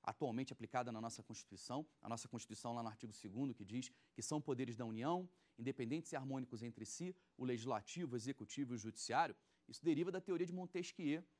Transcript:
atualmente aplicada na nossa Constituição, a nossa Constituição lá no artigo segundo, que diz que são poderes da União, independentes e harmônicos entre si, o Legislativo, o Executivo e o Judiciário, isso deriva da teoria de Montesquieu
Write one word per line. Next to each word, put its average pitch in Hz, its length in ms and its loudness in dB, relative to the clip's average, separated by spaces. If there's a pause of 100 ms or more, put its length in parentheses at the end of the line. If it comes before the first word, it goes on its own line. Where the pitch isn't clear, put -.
atualmente 127 480 0
aplicada 117 400 0
na 110 80 -4
nossa 113 240 -4
Constituição, 123 640 -6 (160)
a - 80 -8
nossa 113 180 -2
Constituição 117 460 -4
lá 117 100 0
no 113 60 -2
artigo 110 240 -10
segundo, 113 400 -2
que 104 100 -8
diz 117 260 -2 (240)
que - 80 -8
são 151 200 2
poderes 123 340 2
da 117 100 -2
União, 151 440 2 (280)
independentes 127 540 0
e 165 40 -2
harmônicos 131 460 -2
entre 113 240 -6
si, 180 300 -4 (220)
o 127 80 0
Legislativo, 123 680 2
o - 40 0
Executivo 123 560 -2
e - 20 0
o - 20 -2
Judiciário, 113 560 2 (320)
isso - 180 -12
deriva 170 280 6
da 180 80 2
teoria 180 260 2
de 170 60 -4
Montesquieu 180 720 0 (160)